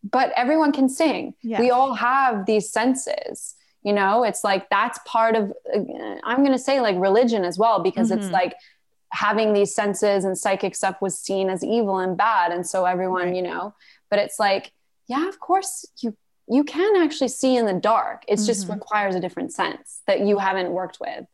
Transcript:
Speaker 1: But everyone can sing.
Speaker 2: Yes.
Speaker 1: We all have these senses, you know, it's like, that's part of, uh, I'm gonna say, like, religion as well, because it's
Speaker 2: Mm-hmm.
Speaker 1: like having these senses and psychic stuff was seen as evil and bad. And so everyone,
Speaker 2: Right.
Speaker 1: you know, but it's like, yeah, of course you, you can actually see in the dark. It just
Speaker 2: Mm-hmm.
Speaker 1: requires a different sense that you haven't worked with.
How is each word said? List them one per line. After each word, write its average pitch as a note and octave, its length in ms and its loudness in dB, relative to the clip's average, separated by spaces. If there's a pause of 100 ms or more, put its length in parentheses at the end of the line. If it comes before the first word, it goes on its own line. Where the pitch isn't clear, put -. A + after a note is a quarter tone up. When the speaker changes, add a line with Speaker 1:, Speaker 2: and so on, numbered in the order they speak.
Speaker 1:
But B3+ 320 0
everyone D4 340 2
can C4+ 200 2
sing. C#4 520 0
Speaker 2:
Yes. A3+ 180 -4
Speaker 1:
We B3 100 4
all B3+ 240 2
have A#3+ 520 2
these G#3+ 240 2
senses, - 840 -2 (280)
you G3+ 120 0
know, G3+ 280 2
it's G#3 220 -2
like, G3 240 0
that's G#3+ 380 0
part A3+ 280 2
of, G#3+ 160 0 (240)
uh, G#3+ 60 2 (440)
I'm B3+ 200 2
gonna C4 140 4
say, C4+ 220 0
like, G#3 180 2
religion G#3 460 4
as F3 140 -4
well, G#3+ 240 4
because A3 280 0
it's G3+ 160 0
Speaker 2:
Mm-hmm. F3+ 80 -4
Speaker 1:
like F#3 200 0 (560)
having G#3+ 440 2
these G3+ 200 2
senses G3+ 500 0
and F#3 140 -2
psychic - 380 -2
stuff F#3+ 240 -4
was G3 180 -4
seen F#3+ 320 -2
as F#3+ 140 -4
evil G3+ 340 0
and F#3 200 -2
bad. G3 340 2
And F3 140 -6
so F#3 180 -2
everyone, F3+ 440 0
Speaker 2:
Right. F3+ 80 -2
Speaker 1:
you F3+ 60 -2
know, F3 320 -6 (360)
but G#3 80 2
it's G#3 200 -4
like, G3 340 0 (360)
yeah, C#4+ 180 -2
of G4 140 -8
course F#4+ 440 -2 (160)
you, A3+ 140 -6 (360)
you C4 140 4
can F#4 380 2
actually C#4+ 260 0
see C4 280 2
in A#3 100 2
the G3 80 0
dark. F#3 540 0
It G#3 80 2
just G#3+ 260 0
Speaker 2:
Mm-hmm. G#3 120 -6
Speaker 1:
requires G#3 420 -2
a F3+ 40 0
different F3 320 -6
sense - 540 -6
that G3 140 2
you G3+ 180 2
haven't F#3+ 320 -2
worked F3+ 300 -6
with. - 340 -10